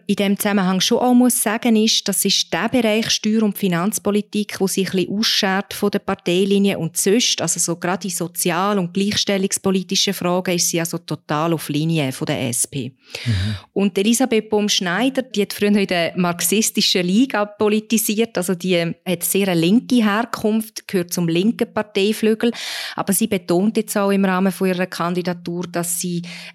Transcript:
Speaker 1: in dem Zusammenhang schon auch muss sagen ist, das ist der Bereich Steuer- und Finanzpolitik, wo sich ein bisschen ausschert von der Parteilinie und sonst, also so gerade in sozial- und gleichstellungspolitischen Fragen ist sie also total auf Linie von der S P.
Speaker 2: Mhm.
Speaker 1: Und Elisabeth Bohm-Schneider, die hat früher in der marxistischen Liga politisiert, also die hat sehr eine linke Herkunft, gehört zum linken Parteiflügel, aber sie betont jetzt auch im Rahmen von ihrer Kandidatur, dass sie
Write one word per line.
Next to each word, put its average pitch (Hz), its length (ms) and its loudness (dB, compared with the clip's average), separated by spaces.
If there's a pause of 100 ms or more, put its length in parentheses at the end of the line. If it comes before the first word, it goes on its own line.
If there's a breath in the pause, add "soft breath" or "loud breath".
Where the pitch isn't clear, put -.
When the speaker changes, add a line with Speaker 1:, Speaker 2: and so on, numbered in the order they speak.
Speaker 1:
in 202 80 2
dem 202 240 0
Zusammenhang 190 420 2
schon 233 160 2
auch 247 160 4
muss 247 300 4
sagen 226 320 2
ist, 220 320 2
das 196 180 0
ist - 260 0
der 175 160 0
Bereich 226 440 0
Steuer- 220 320 0
und 202 120 0
Finanzpolitik, 202 1040 -2
wo 196 60 0
sich 190 220 0
ein 190 100 -2
bisschen 185 220 -2
ausschert 196 560 0
von 202 160 0
der 208 80 -2
Parteilinie 196 800 2
und 165 180 -4
sonst, 208 460 2
also 170 160 -2
so 170 160 -2
gerade 180 320 -4
in 180 40 -6
sozial- 180 680 -2
und 175 120 -2
gleichstellungspolitischen 196 1200 0
Fragen 180 400 0
ist 175 140 0
sie 170 100 -2
also 165 180 -4
total 160 560 -2
auf 151 160 -4
Linie 151 420 0
von 151 140 -6
der 127 240 -2
S - 160 -2
P. 131 240 -8 (340 loud breath)
Speaker 2:
Mhm. 104 320 -2 (160 loud breath)
Speaker 1:
Und 196 280 0
Elisabeth 220 500 2
Bohm-Schneider, 208 720 0
die 226 220 -2
hat 196 100 -8
früher 208 240 2
in 196 80 2
der 175 320 0
marxistischen 180 880 0
Liga 208 400 2
politisiert, 214 920 0
also 180 200 -2
die 170 400 0 (100)
hat 175 180 -4
sehr 196 260 0
eine 170 120 2
linke 233 420 4
Herkunft, 214 840 -2
gehört 175 260 -2
zum 175 140 0
linken 208 440 0
Parteiflügel, 214 800 0 (440 loud breath)
aber 175 180 -2
sie 226 140 0
betont 185 500 0
jetzt 214 180 -2
auch 202 140 2
im 196 160 2
Rahmen 190 260 2
von 185 180 0
ihrer 180 180 0
Kandidatur, 175 840 -4
dass 170 280 -4
sie 175 240 -4 (320 loud breath)